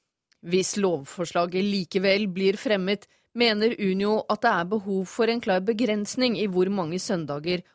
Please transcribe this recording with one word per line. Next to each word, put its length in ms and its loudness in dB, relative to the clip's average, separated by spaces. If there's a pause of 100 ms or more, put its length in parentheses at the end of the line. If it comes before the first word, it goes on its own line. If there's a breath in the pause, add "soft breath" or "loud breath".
(460)
Hvis 320 0
lovforslaget 880 -2
likevel 640 0
blir 340 0
fremmet, 460 -2 (260)
mener 460 2
Unio 500 0
at 120 0
det 100 4
er 140 0
behov 420 -2
for 180 0
en 160 0
klar 240 2
begrensning 720 0
i 80 0
hvor 240 2
mange 320 -2
søndager 640 -4 (120)